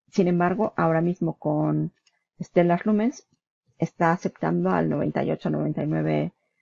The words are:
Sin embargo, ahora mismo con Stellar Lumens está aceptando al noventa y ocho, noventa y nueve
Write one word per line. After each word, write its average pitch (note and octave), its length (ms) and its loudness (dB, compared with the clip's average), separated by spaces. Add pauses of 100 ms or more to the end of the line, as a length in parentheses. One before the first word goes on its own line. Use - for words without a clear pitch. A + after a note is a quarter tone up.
Sin F3+ 200 0
embargo, F3+ 480 0
ahora E3 240 2
mismo E3+ 380 -2
con D3+ 540 0 (480)
Stellar F3 460 2
Lumens G#3+ 400 0 (520)
está E3+ 340 0
aceptando F3 580 -2
al E3 180 0
noventa D3 360 -2
y - 60 -2
ocho, D#3 200 -4
noventa D3+ 320 -2
y D3 40 -2
nueve D#3 460 -2 (280)